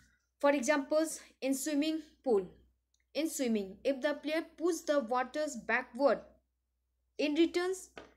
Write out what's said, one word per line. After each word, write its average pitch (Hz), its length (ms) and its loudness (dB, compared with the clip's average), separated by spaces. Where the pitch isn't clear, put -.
For 285 100 6
examples, 294 680 2
in 269 120 0
swimming 311 460 0
pool. 196 240 2
In 311 160 -2
swimming, 214 540 -2
if 269 180 -2
the 294 140 0
player 311 300 -4
pushes 320 280 -2
the 294 160 2
waters 247 560 -4
backward, 240 640 0
in 294 160 0
returns 349 560 0